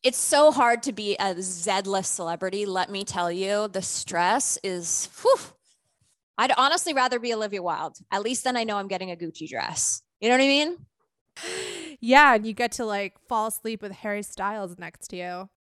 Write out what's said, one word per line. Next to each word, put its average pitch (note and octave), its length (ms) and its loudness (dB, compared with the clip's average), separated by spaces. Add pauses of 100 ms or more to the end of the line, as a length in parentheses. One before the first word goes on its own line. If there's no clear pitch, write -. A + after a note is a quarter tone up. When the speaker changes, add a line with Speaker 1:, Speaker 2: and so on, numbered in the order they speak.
Speaker 1:
It's B3+ 160 2
so D4+ 340 6
hard A#3 320 4
to C4 100 -4
be G3+ 260 -2
a F#3+ 200 -2
Z-list F#3+ 760 -2
celebrity. F#3 500 -4
Let F#3 240 -2
me G3 140 -8
tell F3 280 -2
you, G3 360 -2
the G3 140 -6
stress F#3 800 0
is, F3+ 460 -4 (120)
whew. C5 160 6 (1000)
I'd B3 200 4
honestly D4+ 360 4
rather B3+ 260 2
be A#3 140 -2
Olivia G#3 280 -4
Wilde. E3 360 -6 (120)
At G3+ 140 -2
least A#3+ 220 -2
then B3+ 100 0
I A#3 80 0
know G#3+ 140 -2
I'm G3 100 -4
getting F#3 240 -6
a E3+ 60 -8
Gucci E3 320 -10
dress. - 520 -4 (200)
You A3 80 2
know B3 80 6
what C4 60 4
I C4+ 40 4
mean? D4+ 300 2 (1300)
Speaker 2:
Yeah, C4 300 10
and G#3+ 140 2
you A3 60 -6
get A#3 200 -2
to, A#3+ 120 -6
like, G3+ 280 -4 (160)
fall A3 180 0
asleep A3 360 -8
with G3+ 80 -12
Harry G#3 320 -6
Styles G3 560 -8
next E3+ 300 -16
to F#3 80 -12
you. F3+ 320 -10 (120)